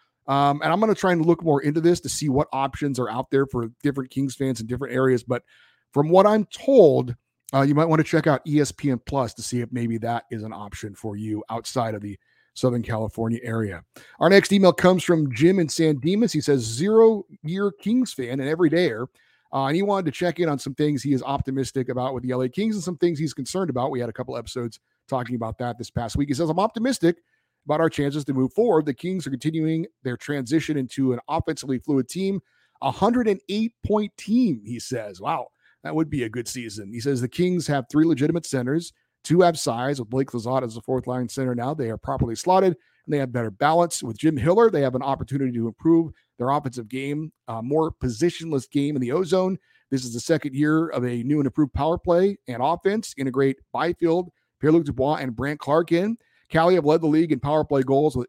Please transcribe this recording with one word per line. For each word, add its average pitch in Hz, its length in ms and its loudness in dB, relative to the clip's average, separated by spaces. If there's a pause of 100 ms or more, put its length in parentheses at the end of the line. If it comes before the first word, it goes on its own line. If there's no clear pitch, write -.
(260)
um, 143 360 2
and 160 100 2
I'm 175 60 2
gonna 214 160 2
try 185 160 2
and 165 160 2
look 170 160 4
more 147 200 2
into 151 180 0
this 170 200 4
to - 80 -8
see 151 200 -4
what 139 240 2
options 135 480 -4
are 117 100 -4
out 123 220 -6
there 135 140 4
for 117 220 -4 (140)
different 135 280 -2
Kings 139 260 -4
fans 131 240 -2
in 110 80 -8
different 123 260 -6
areas. 131 300 2
But 123 180 -4 (500)
from 147 160 2
what 190 180 8
I'm 214 200 4
told, 131 680 6 (360)
uh, 135 100 4
you 143 120 4
might 156 120 4
wanna 160 180 4
check 160 240 2
out 139 180 4
E 147 140 2
S 135 100 2
P - 200 -4
N 123 140 -2
Plus 131 300 -2
to 117 80 -14
see 123 180 -4
if 117 120 -8
maybe 117 260 -2
that 113 320 -6
is 107 140 -8
an 110 80 -12
option 104 420 -12
for 104 220 -10
you 107 340 -6
outside 113 440 -4
of 104 60 -8
the 101 160 -10 (380)
Southern 120 280 0
California 113 600 -4
area. 107 400 -4 (380)
Our 160 100 -4
next 190 220 4
email 190 200 6
comes 180 300 2
from 151 320 0
Jim 170 240 4
in 165 100 0
San 156 280 0
Dimas. 185 360 0
He 151 80 -2
says, 135 220 2
"Zero-year 196 1120 2
Kings 233 400 -2
fan 127 260 -6
and 139 40 -4
everydayer, 151 640 2 (460)
uh, 135 120 -2
and 143 100 0
he 185 80 0
wanted 196 240 0
to 139 60 -2
check 175 260 -2
in 170 100 0
on 143 120 -2
some 139 140 -8
things 147 280 0
he 143 100 0
is 123 120 0
optimistic 135 640 -4
about 127 260 -4
with 123 80 -8
the 127 80 -4
L 127 120 0
A 131 60 0
Kings 208 280 -2
and 170 80 -6
some 180 140 -6
things 175 200 0
he's 151 160 -4
concerned 175 360 -4
about." 127 200 -2
We 135 80 -4
had 120 100 -4
a 113 40 -8
couple 127 240 -10
episodes 120 420 -8 (300)
talking 123 260 -4
about 113 240 -6
that 123 180 -6
this 117 140 -12
past 117 240 -6
week. 143 140 -2
He 143 60 -2
says, 156 160 0
"I'm 165 100 0
optimistic 214 560 0 (500)
about 151 140 0
our 165 100 4
chances 143 340 -2
to 131 100 -4
move 131 180 0
forward. 185 340 2
The 139 80 -2
Kings 180 320 -6
are 156 40 -8
continuing 160 560 -2 (160)
their 123 140 -4
transition 147 600 -2
into 131 360 0
an 120 160 -4
offensively 143 500 -4
fluid 135 300 0
team, 190 320 -4 (420)
a 131 80 0
hundred 233 380 2
and 190 200 0
eight 220 240 -2 (140)
point 208 300 -2
team," 202 480 0
he 117 160 -10
says. 104 400 -8
Wow, 143 280 -4 (340)
that 156 120 -8
would 156 160 0
be 139 140 -2
a 113 40 -4
good 117 200 -8
season. 107 440 -12
He 117 80 -10
says, 131 200 0
"The 123 80 -2
Kings 180 380 0
have 139 240 -2
three 151 160 4
legitimate 160 400 0
centers. 139 460 -2 (300)
Two 175 200 4
have 170 160 4
size, 131 420 -2
with 110 80 -10
Blake 135 220 -2
Lizotte 123 340 -2
as 113 100 -8
the 117 60 -16
fourth 127 260 -4
line 123 220 -4
center 127 260 -4
now. 123 200 -4
They 131 160 -4
are 107 80 -6
properly 123 360 -4
slotted, 185 400 4 (300)
and 151 80 -8
they 147 60 2
have 131 140 -4
better 113 180 -2
balance. 160 520 0
With 117 140 -6
Jim 156 200 0
Hiller, 185 340 4
they 160 100 0
have 131 140 0
an 127 80 -4
opportunity 135 500 -4
to 117 140 -2
improve 160 460 2 (260)
their 120 100 -2
offensive 127 400 -2
game, 143 420 -6 (160)
uh, 113 140 -8
more 151 320 0
positionless 143 800 -4
game 143 260 0
in 127 60 -2
the 120 100 -2
O 170 100 2
zone. 185 360 0 (320)
This 127 160 -2
is 117 80 -10
the 120 60 -6
second 151 340 0
year 156 340 2
of 127 160 -2
a 123 180 -2
new 147 160 0
and 143 80 2
improved 135 280 0
power 160 240 0
play 185 400 2 (100)
and 120 140 -6
offense. 175 560 -2
Integrate 135 400 0 (140)
Byfield, 170 580 0 (280)
Pierre-Luc 156 280 4
Dubois, 135 300 0
and 127 200 -6
Brandt 143 240 -6
Clarke 160 320 0
in. 202 240 0 (320)
Cali 170 280 4
have 151 100 2
led 160 160 4
the 160 40 2
league 156 260 2
in 131 80 -2
power 151 240 0
play 139 180 2
goals 135 340 2
with 123 120 -4